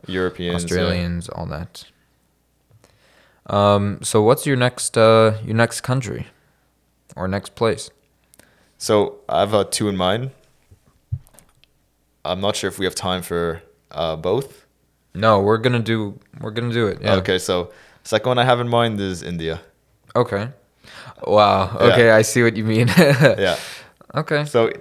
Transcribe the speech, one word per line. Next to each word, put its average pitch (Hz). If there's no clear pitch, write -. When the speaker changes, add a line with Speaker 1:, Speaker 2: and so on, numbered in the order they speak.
Speaker 1:
Europeans, 87
yeah. 90
Speaker 2:
Australians, 87
all -
that. 85
Um, 101
so -
what's 117
your 143
next, -
uh, 113
your 107
next 117
country 127
or 92
next 95
place? 110
Speaker 1:
So -
I 76
have, 101
uh, 101
two 104
in 95
mind. 101
I'm 92
not 104
sure -
if -
we 95
have 90
time 92
for, 85
uh, 80
both. 92
Speaker 2:
No, 104
we're 104
gonna 120
do, 110
we're 110
gonna 117
do 117
it. 92
Yeah. -
Speaker 1:
Okay, 92
so 90
second -
one 123
I 123
have 123
in 120
mind 117
is 95
India. 82
Speaker 2:
Okay. 117
Wow. 101
Speaker 1:
Yeah. 120
Speaker 2:
Okay, 117
I 110
see 120
what 113
you 107
mean. 110
<laughs> -
Speaker 1:
Yeah. 127
Speaker 2:
Okay. 147
Speaker 1:
So 117